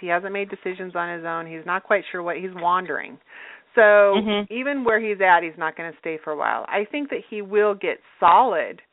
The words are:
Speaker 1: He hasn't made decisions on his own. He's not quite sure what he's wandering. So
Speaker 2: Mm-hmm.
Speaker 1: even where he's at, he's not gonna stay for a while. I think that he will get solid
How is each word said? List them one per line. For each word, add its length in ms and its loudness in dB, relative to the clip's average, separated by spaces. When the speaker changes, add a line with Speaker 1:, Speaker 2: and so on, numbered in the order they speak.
Speaker 1:
He 80 -10
hasn't 240 0
made 160 -6
decisions 480 -10
on 140 -4
his 140 -10
own. 220 -6
He's 200 -14
not 180 -4
quite 260 0
sure 120 -8
what 160 -4
he's 160 -10
wandering. 640 -2
So 420 8
Speaker 2:
Mm-hmm. 340 -2
Speaker 1:
even 300 -4
where 160 2
he's 220 -4
at, 240 4
he's 140 -10
not 180 -6
gonna 240 -10
stay 160 -8
for 160 -8
a 40 -6
while. 320 -2
I 180 -4
think 240 -8
that 180 -8
he 140 -10
will 320 0
get 260 -6
solid 640 4